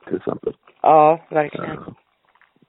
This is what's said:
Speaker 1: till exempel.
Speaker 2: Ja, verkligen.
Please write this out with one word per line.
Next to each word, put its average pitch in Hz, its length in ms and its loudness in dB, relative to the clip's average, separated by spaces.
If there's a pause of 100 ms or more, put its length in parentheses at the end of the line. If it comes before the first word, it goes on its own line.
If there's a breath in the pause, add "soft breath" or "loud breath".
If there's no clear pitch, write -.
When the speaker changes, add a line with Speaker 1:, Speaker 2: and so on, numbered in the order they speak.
Speaker 1:
till 92 100 -8
exempel. - 400 -8 (260)
Speaker 2:
Ja, 156 460 4
verkligen. 151 420 -6 (1000)